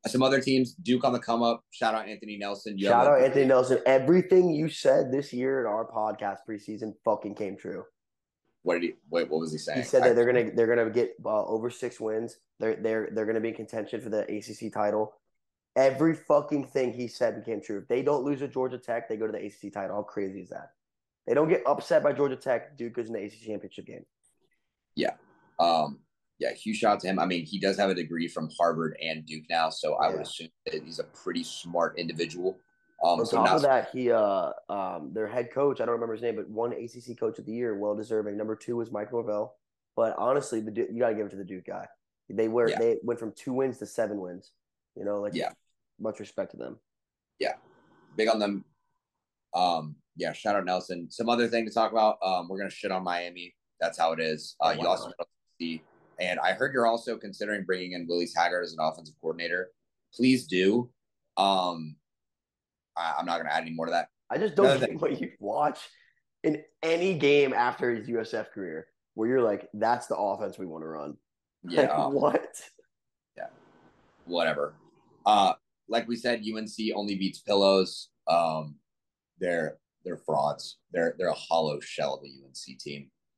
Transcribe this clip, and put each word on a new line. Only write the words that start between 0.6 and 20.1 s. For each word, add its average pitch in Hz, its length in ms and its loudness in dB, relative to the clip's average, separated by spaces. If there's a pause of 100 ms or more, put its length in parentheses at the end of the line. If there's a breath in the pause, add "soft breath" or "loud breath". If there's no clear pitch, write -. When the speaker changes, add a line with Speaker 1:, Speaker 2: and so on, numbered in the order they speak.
Speaker 1:
Duke 123 300 0
on 127 100 4
the 117 60 -2
come 117 240 0
up. 117 260 0
Shout 113 240 0
out 107 140 -4
Anthony 104 300 -12
Nelson. 101 380 -8
You 98 120 0
Speaker 2:
Shout 120 180 8
Speaker 1:
have 147 80 8
Speaker 2:
out 131 80 8
Speaker 1:
a 131 40 8
Speaker 2:
Anthony 135 200 4
Nelson. 127 400 6
Everything 175 680 6
you 156 160 0
said 131 440 4
this 139 200 -2
year 131 280 0
in 117 80 0
our 107 180 -2
podcast 107 520 -4 (120)
preseason 107 440 -8 (120)
fucking 104 300 0
came 98 200 -6
true. 92 280 -10 (800)
Speaker 1:
What 87 120 2
did 87 80 0
he, 82 100 0 (180)
wait, 85 180 2
what 80 120 2
was 80 100 -4
he 78 80 -6
saying? 78 200 -4
Speaker 2:
He - 40 -4
said 135 180 4
Speaker 1:
I - 80 8
Speaker 2:
that 117 60 6
they're 120 100 8
gonna, 120 300 4
they're 117 200 6
gonna 117 140 2
get, 113 340 0
uh, 107 220 0
over 113 240 -2
six 120 300 -10
wins. 110 380 -4 (220)
They're, 110 180 0
they're, 110 340 -2
they're 110 160 -2
gonna 110 140 0
be 113 80 -2
in 110 60 -8
contention 113 460 -8
for 117 80 -10
the 107 220 -2
A 107 100 -6
C 110 120 -12
C 110 180 -8
title. 107 420 0 (640)
Every 135 400 4
fucking 147 520 2
thing 127 260 0
he 120 140 -6
said 110 360 0
became 110 180 -6
true. 104 160 -6
If 95 100 -10
they 123 140 2
don't 139 220 2
lose 143 160 -2
to 139 80 -4
Georgia 127 320 -4
Tech, 117 280 -6
they 110 100 -6
go 110 100 -2
to 107 40 -2
the 104 140 -6
A 104 40 -8
C - 80 -20
C 101 120 -12
title. 98 280 -6
How 107 60 -4
crazy 98 380 -6